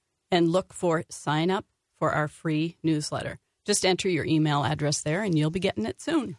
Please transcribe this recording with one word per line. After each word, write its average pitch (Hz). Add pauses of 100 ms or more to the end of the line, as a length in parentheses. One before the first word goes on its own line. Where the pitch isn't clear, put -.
(300)
and 170
look 185
for 170
sign 156
up 202 (320)
for 156
our 151
free 160
newsletter. 151 (280)
Just 202
enter 185
your 170
email 151
address 147
there 160
and 185
you'll 151
be 180
getting 196
it -
soon. 285